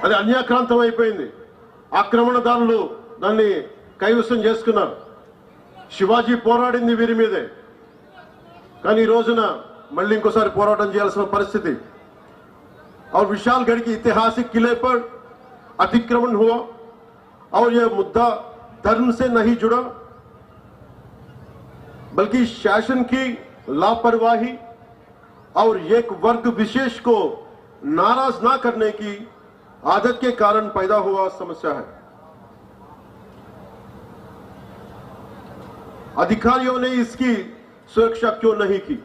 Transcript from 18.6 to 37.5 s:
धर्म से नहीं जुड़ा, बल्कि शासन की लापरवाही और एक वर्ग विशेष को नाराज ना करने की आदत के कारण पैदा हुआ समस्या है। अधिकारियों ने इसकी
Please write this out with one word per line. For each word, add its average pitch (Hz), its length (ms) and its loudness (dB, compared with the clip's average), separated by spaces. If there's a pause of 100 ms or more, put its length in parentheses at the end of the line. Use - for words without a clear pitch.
धर्म 226 200 2 (120)
से 254 100 0
नहीं 233 340 2
जुड़ा, 233 180 2 (2250)
बल्कि 247 260 0 (120)
शासन 220 480 0 (120)
की 262 120 0 (580)
लापरवाही 226 680 2 (1000)
और 220 180 4 (260)
एक 233 140 -2 (120)
वर्ग 233 220 0 (140)
विशेष 247 400 -2
को 240 160 2 (840)
नाराज 247 360 2 (100)
ना 247 200 4
करने 220 260 0 (100)
की 208 140 -8 (840)
आदत 233 240 0
के 254 160 0
कारण 208 400 2
पैदा 190 200 0 (120)
हुआ 190 200 0 (120)
समस्या 165 320 -6
है। 135 140 -8 (4000)
अधिकारियों 247 600 0
ने 254 100 -2 (120)
इसकी 240 320 -2 (580)